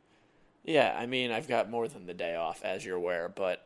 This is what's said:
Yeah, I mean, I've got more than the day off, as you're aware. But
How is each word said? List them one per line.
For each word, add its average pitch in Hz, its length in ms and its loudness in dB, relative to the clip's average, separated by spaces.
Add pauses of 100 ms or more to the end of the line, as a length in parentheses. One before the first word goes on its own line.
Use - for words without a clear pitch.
(640)
Yeah, 135 320 6
I 117 100 -4
mean, 127 260 0
I've 110 160 -2
got 113 220 2
more 117 180 0
than 98 180 -14
the 87 80 -8
day 85 220 -2
off, 85 260 -2
as 95 220 -4
you're 92 120 -2
aware. 87 380 0
But 92 320 -2